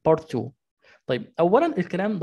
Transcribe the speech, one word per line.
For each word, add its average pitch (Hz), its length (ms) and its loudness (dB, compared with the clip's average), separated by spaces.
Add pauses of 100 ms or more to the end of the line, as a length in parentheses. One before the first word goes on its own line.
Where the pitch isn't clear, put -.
part 160 140 4 (140)
two". 110 60 -2 (640)
طيب، - 340 -4
أولًا 247 380 2
الكلام 185 440 -4